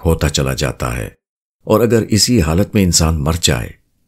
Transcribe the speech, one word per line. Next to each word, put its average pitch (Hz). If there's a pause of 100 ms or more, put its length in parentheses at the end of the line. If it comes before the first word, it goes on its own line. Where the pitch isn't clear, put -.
ہوتا 82
چلا 67
جاتا 62
ہے، 52 (580)
اور 107
اگر 113
اسی 110
حالت 82
میں 104
انسان 82
مر 82
جائے 62 (380)